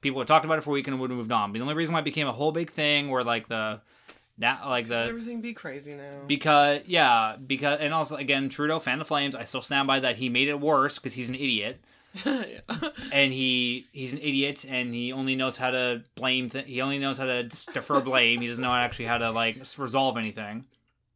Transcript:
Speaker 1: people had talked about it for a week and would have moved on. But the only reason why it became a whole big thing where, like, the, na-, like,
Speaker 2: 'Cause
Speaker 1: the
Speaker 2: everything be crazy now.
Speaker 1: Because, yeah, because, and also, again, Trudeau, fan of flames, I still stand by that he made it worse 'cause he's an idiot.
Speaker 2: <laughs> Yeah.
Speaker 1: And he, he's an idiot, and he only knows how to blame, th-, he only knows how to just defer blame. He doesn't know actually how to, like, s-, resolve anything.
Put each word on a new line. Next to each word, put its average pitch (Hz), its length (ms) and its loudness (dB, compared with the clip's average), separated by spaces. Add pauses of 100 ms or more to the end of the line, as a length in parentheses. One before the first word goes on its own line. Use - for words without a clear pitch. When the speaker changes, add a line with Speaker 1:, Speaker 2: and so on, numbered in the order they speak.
Speaker 1:
people 135 200 -2
had 117 80 -4
talked 156 160 8
about 156 140 2
it 147 40 -4
for 147 80 -4
a 143 40 2
week 139 120 0
and 135 140 -4
would 127 100 -2
have 127 60 -4
moved 117 160 -4
on. 104 200 2
But 110 60 -2
the 117 40 -2
only 143 120 -2
reason 165 180 0
why 160 80 2
it 147 40 -4
became 151 240 -2
a 120 40 -2
whole 147 200 0
big 165 180 -2
thing 147 400 2
where, 127 140 2
like, 117 240 0
the, 110 320 -2 (580)
na-, 117 300 0
like, 123 200 0
Speaker 2:
'Cause - 20 -4
Speaker 1:
the 117 180 0
Speaker 2:
everything 233 320 -8
be 233 140 -8
crazy 143 400 -12
now. 143 320 -14
Speaker 1:
Because, 143 600 4
yeah, 123 580 6
because, 139 360 0
and 151 120 0
also, 156 240 0
again, 139 320 0
Trudeau, 151 300 0
fan 135 220 -2
of 151 80 -8
flames, 143 260 0
I 117 100 -8
still 127 180 -6
stand 139 260 0
by 135 120 4
that 123 160 0
he 127 120 -2
made 127 200 2
it 143 120 -2
worse 143 380 4
'cause - 160 -8
he's 123 140 -8
an 127 60 -4
idiot. 127 460 -2 (340)
Speaker 2:
<laughs> 185 100 -12
Yeah. 262 360 -2 (520)
Speaker 1:
And 139 200 4
he, 127 600 0
he's 127 220 -8
an 143 60 -8
idiot, 139 480 -2
and 123 260 -4
he 120 180 -4
only 131 240 -2
knows 131 200 -2
how 127 140 -2
to 123 320 -2 (120)
blame, 127 340 -2
th-, 131 180 -8
he 127 140 -6
only 139 180 -2
knows 135 200 -2
how 131 80 -4
to 123 180 0
just - 300 -12
defer 139 260 0
blame. 120 400 4
He 120 80 -2
doesn't 120 140 -4
know 127 120 2
actually 123 320 0
how 117 120 0
to, 117 120 0
like, 113 300 0
s-, - 180 -14
resolve 131 380 0
anything. 110 480 -6 (520)